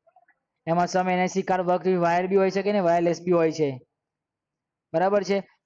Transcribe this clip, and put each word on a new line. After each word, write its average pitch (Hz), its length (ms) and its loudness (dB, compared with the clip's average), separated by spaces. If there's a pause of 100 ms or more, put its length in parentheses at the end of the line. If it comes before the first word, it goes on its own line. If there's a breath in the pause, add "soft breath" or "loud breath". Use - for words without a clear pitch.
(680)
એમાં 175 200 0
some 185 240 -2
એન 180 100 0
આઈ 185 60 2
સી 190 140 -4
card 185 240 -2
work 180 180 0
with 185 180 0
wire 170 280 0
બી 190 80 2
હોય 190 140 4
શકે 190 220 -2
ને 208 80 0
વાયરલેસ 170 420 0
બી 180 100 -2
હોય 165 200 2
છે. 151 180 -2 (1200)
બરાબર 196 320 2
છે? 196 140 -2 (280 soft breath)